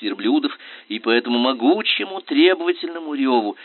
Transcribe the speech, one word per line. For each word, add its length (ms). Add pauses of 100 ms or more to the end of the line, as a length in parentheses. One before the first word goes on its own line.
верблюдов, 560 (320)
и 100
по 100
этому 300
могучему 800
требовательному 920
реву 520